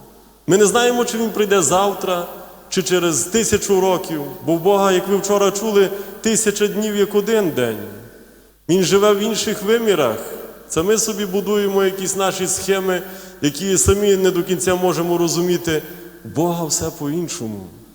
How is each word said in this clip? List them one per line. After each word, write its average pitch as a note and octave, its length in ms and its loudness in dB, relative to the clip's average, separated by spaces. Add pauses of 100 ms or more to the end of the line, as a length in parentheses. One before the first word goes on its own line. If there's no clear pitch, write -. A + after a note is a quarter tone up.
(460)
Ми E3+ 100 4
не G#3 100 6
знаємо, A#3+ 380 2
чи A3+ 140 -4
Він A3+ 120 -2
прийде G3 320 2
завтра, F3+ 640 0 (420)
чи F#3 140 -2
через E3+ 400 0
тисячу G3 580 0
років, F3+ 420 0 (240)
бо D#3+ 80 2
в E3 60 0
Бога, G3 320 4
як F3+ 160 0
ви G3 80 2
вчора G3 340 2
чули, G3+ 380 2 (320)
тисяча G#3 460 0
днів G#3 300 -2
як G3+ 180 0
один G#3 360 2
день. A#2+ 280 -2 (880)
Він F#3 140 4
живе G3 300 4
в G3 60 2
інших G#3+ 440 -4
вимірах. F#3+ 560 2 (500)
Це D#3+ 140 -2
ми G#3+ 160 2
собі G#3 280 -4
будуємо G3 580 0
якісь F#3 320 -2
наші F#3 300 -2
схеми, F#3 560 -2 (400)
які E3 360 0
самі G3+ 380 4
не F#3+ 140 4
до E3+ 120 0
кінця F3+ 320 0
можемо F3 440 0
розуміти. E3+ 640 0 (420)
Бога E3+ 400 -2
все D#3+ 340 -4
по-іншому. C3 680 -6 (280)